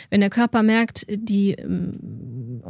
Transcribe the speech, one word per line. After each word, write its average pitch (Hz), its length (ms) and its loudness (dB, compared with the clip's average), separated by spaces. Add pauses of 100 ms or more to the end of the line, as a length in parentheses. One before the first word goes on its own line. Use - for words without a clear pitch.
(120)
Wenn 202 100 4
der 196 80 4
Körper 233 320 2
merkt, 226 480 2
die, 202 440 0
ähm, 120 1160 -8